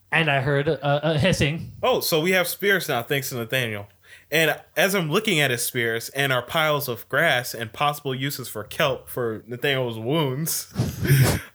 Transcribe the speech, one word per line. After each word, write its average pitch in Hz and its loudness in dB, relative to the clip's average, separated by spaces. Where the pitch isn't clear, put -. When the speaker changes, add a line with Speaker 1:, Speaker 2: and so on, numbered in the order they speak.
Speaker 1:
and 156 2
I 139 2
heard 143 0
a, 147 0
a 151 2
hissing. 160 0
Speaker 2:
Oh, 226 2
so 156 0
we 180 2
have 180 2
spears 196 0
now, 123 0
thanks 135 -2
to 135 -6
Nathaniel. 113 -4
And 151 2
as 185 2
I'm 165 0
looking 180 2
at 139 4
his 120 0
spears 117 -2
and 139 0
our 123 2
piles 151 0
of 117 -6
grass 135 0
and 113 -8
possible 147 -2
uses 135 -6
for 107 -8
kelp - -2
for 113 -4
Nathaniel's 123 -2
wounds, 139 -2
<laughs> - 2